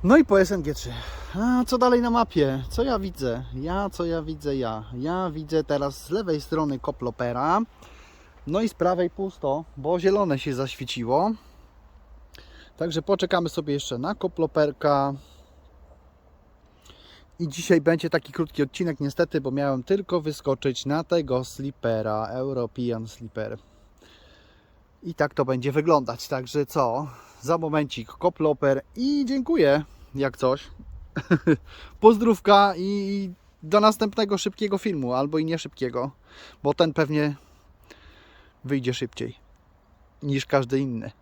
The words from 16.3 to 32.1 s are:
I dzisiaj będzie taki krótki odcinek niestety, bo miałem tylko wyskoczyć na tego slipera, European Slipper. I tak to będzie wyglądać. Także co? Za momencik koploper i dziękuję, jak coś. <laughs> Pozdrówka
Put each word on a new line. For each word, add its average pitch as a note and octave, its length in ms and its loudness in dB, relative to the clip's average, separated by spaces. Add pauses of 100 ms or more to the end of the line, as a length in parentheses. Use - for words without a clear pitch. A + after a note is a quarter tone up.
I E3+ 80 -4
dzisiaj D#3+ 340 2
będzie E3 280 2
taki - 240 -4
krótki D3+ 300 -2
odcinek D#3+ 360 -4
niestety, D3 420 -2
bo C3 100 -4
miałem C3+ 320 -2
tylko F#3+ 380 -2
wyskoczyć C#3 640 -4
na D3+ 180 0
tego C3 420 0
slipera, A2+ 840 -4
European A#2+ 800 -4
Slipper. A2 500 -10 (1500)
I E3+ 100 -8
tak D3 200 0
to C#3 120 0
będzie C3 260 0
wyglądać. C#3+ 560 2
Także C3+ 380 -2
co? C3+ 420 0 (340)
Za D#3+ 160 0
momencik D3+ 520 -4
koploper D3 720 0 (140)
i C#4 320 0
dziękuję, A#3+ 560 2 (320)
jak C3+ 220 -2
coś. C3 300 0 (640)
<laughs> - 680 0
Pozdrówka G#3 800 6